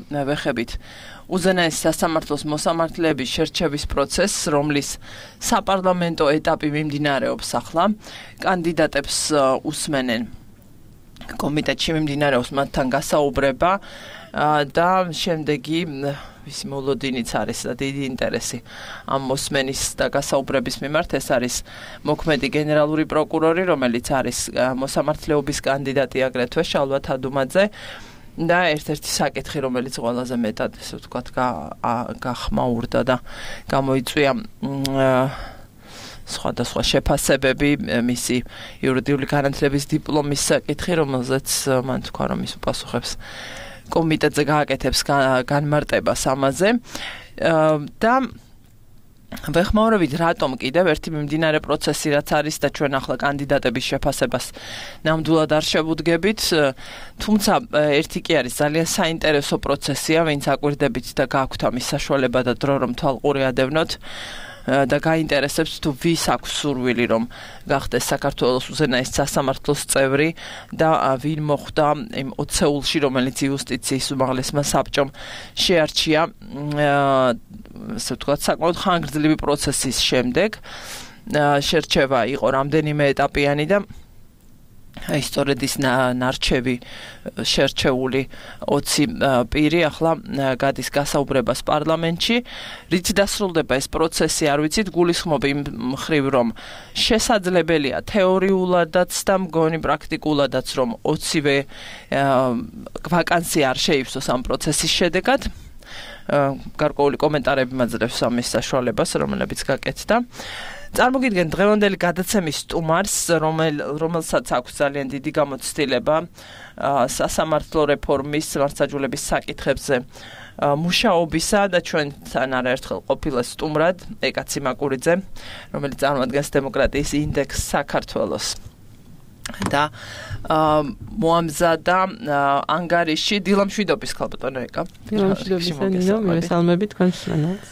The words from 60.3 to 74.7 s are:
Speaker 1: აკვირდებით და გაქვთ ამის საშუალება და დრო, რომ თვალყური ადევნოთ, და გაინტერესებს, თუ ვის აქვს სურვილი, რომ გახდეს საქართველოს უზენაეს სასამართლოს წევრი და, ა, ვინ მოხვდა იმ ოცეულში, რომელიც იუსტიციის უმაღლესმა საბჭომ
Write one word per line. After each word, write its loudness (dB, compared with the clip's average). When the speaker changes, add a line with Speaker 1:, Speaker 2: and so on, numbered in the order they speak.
Speaker 1:
აკვირდებით 0
და 2
გაქვთ -2
ამის 0
საშუალება 0
და 0
დრო, 2
რომ 0
თვალყური 0
ადევნოთ, 2
და 2
გაინტერესებს, 0
თუ 0
ვის 0
აქვს 0
სურვილი, 0
რომ 2
გახდეს -2
საქართველოს 0
უზენაეს 0
სასამართლოს 0
წევრი 4
და, 2
ა, 4
ვინ -2
მოხვდა 2
იმ -4
ოცეულში, 0
რომელიც 2
იუსტიციის -2
უმაღლესმა 0
საბჭომ 0